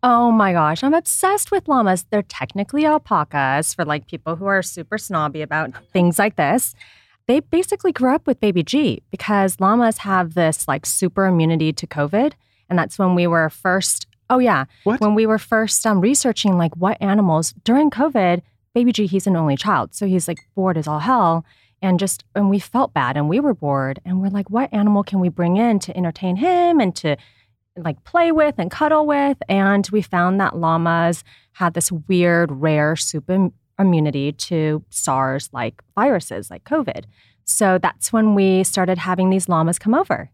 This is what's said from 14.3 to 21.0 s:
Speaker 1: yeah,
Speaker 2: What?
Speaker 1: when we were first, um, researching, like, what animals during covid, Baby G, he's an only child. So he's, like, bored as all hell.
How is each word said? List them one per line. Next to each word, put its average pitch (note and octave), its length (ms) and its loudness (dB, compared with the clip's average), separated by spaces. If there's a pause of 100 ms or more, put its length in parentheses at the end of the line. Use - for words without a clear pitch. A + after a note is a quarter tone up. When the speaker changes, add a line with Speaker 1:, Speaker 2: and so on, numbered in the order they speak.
Speaker 1:
yeah, F#3+ 260 2 (200)
Speaker 2:
What? A3 160 0
Speaker 1:
when G#3 140 2
we A3 100 2
were A3 120 2
first, A3 480 -2
um, G#3 140 2
researching, G#3+ 580 0
like, E3 200 0
what F#3+ 240 -2
animals F#3+ 520 0 (120)
during C#4 260 2
covid, G#3 500 0 (320)
Baby A#3+ 200 2
G, G#3+ 120 0
he's F#3 220 -2
an F#3+ 80 2
only D3+ 220 0
child. D#3+ 360 -2
So G#3 120 -6
he's, F#3 240 0
like, E3+ 100 -6 (160)
bored F#3 220 0
as D3+ 100 -4
all D3+ 120 -2
hell. E3+ 440 2 (380)